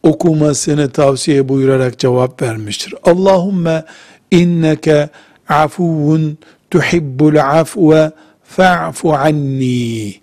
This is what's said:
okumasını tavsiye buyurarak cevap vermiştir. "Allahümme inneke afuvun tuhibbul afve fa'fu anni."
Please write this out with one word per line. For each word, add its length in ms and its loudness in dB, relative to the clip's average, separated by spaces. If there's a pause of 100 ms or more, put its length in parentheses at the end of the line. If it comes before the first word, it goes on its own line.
okumasını 880 0
tavsiye 580 0
buyurarak 500 0
cevap 440 -2
vermiştir. 520 -10 (100)
"Allahümme 800 0 (460)
inneke 800 2 (400)
afuvun 880 0 (320)
tuhibbul 680 0
afve 760 2 (320)
fa'fu 680 0
anni." 1120 -2